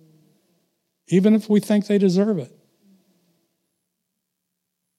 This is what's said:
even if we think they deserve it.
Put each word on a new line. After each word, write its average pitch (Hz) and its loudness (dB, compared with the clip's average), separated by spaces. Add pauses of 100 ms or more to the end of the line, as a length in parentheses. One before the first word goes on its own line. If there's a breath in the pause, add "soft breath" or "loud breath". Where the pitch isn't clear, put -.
(1080)
even 190 2
if 214 -2
we 208 2
think 208 -2
they 208 0
deserve 196 0
it. 123 -12 (2500)